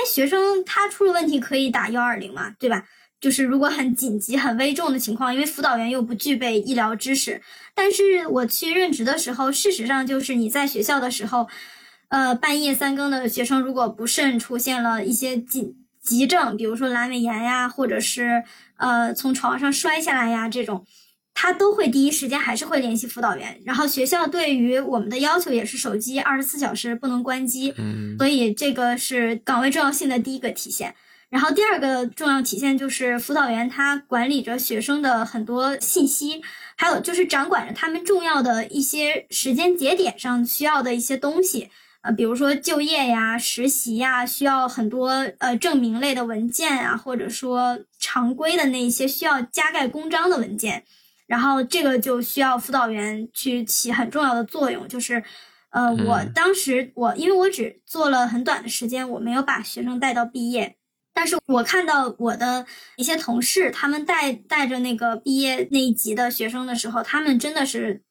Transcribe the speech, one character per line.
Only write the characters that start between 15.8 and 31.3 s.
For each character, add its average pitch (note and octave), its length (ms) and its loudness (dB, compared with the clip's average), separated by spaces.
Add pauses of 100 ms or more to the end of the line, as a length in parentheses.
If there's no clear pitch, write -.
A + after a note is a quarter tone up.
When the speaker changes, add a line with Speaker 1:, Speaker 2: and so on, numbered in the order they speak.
Speaker 1:
急 A#3+ 240 2
症， C4+ 300 2
比 A3+ 80 -4
如 A3 120 0
说 C4 140 -2
阑 B3 200 0
尾 B3 100 -2
炎 A#3 240 0
呀， B3 240 0
或 B3 200 -2
者 A3 120 -2
是， A#3+ 440 0 (340)
呃， A#3 340 0
从 C4 220 -2
床 B3+ 260 0
上 C#4 140 2
摔 D#4+ 260 0
下 D#4 160 0
来 A#3+ 140 2
呀 A3+ 180 0
这 A#3+ 160 -2
种， F#3+ 220 -6 (480)
他 F4+ 180 2
都 G4 220 4
会 G4 160 2
第 C4+ 160 4
一 D4 60 4
时 C#4 160 -2
间 C#4 120 0
还 A3+ 160 -2
是 C#4+ 100 -4
会 D#4+ 140 0
联 A#3 160 0
系 A#3+ 120 -4
辅 - 120 -12
导 A3 160 0
员。 - 300 -12
然 B3 100 -2
后 D4 120 2
学 C4 180 0
校 E4+ 220 2
对 D4+ 280 0
于 B3 240 4
我 C4+ 200 0
们 G#3+ 100 -2
的 B3+ 80 -4
要 D4+ 220 2
求 E4 120 -2
也 A3+ 140 0
是 C4 100 -8
手 A3 220 -2
机 B3+ 220 -4
二 C#4 180 0
十 C4+ 60 -2
四 C#4+ 160 -4
小 C4 140 -2
时 A#3 220 -4
不 C4 120 -6
能 B3 160 -2
关 C4 240 -4
机， C4 320 -2
Speaker 2:
嗯。 G#3 400 -6
Speaker 1:
所 C4+ 80 2
以 B3 260 2
这 C#4 180 -2
个 A#3+ 240 0
是 A#3+ 420 -2
岗 B3 220 0
位 C4+ 120 2
重 D#4 120 2
要 C#4 80 2
性 C#4 160 -2
的 B3+ 120 0
第 C4 160 -4
一 B3+ 40 -8
个 A#3+ 120 -4
体 - 180 -10
现。 - 240 -8 (360)
然 C4 120 0